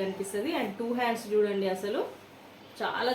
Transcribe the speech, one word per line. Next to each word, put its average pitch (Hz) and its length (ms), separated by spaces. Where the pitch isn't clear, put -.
కనిపిస్తది. 202 560
And 220 180
టూ 233 100
హ్యాండ్స్ 233 340
చూడండి 202 400
అసలు 208 280
చాలా 214 340